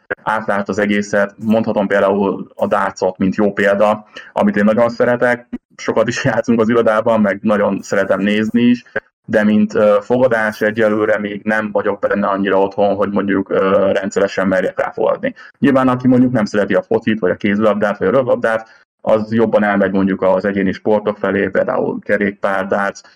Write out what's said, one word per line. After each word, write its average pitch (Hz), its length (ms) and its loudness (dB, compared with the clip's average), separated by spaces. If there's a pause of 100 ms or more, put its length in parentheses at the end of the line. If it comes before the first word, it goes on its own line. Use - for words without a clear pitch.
(220)
átlát 107 460 -4
az 98 100 -4
egészet. 104 560 0 (100)
Mondhatom 110 420 0
például 98 680 0
a - 120 -4
dartsot, 98 520 -2
mint 98 160 0
jó 104 180 0
példa, 101 540 0 (260)
amit 101 240 0
én 104 80 2
nagyon 113 240 2
szeretek. 123 600 0 (280)
Sokat - 320 0
is - 160 -6
játszunk 117 360 0
az 110 80 2
irodában, 113 520 2
meg 98 220 0
nagyon 101 400 0
szeretem 98 380 -2
nézni 107 420 0
is, 120 220 2 (440)
de 107 160 2
mint, 107 300 2
ö, 104 260 4
fogadás 117 600 0
egyelőre 107 580 0
még 104 260 -8
nem 107 280 -2
vagyok 101 260 -2
benne 101 280 -2
annyira 98 340 0
otthon, 101 340 0
hogy 98 180 -2
mondjuk, 98 380 -2
ö, 98 420 2
rendszeresen 98 560 -2
merjek 92 320 0
rá - 100 -4
fogadni. - 440 -2 (240)
Nyilván, 131 300 2
aki 127 200 0
mondjuk 127 240 4
nem 110 120 0
szereti 101 300 -2
a 92 80 2
focit, 110 360 -2
vagy 90 120 0
a 95 60 -2
kézilabdát, 104 640 0
vagy 92 100 -2
a - 20 2
röplabdát, 120 760 -2 (160)
az 107 320 0
jobban 107 320 2
elmegy 98 280 2
mondjuk 98 300 0
az 95 220 2
egyéni 98 280 0
sportok 107 440 -2
felé, 98 320 -2
például 92 520 -2
kerékpár, - 640 -2
darts. 98 340 -4 (160)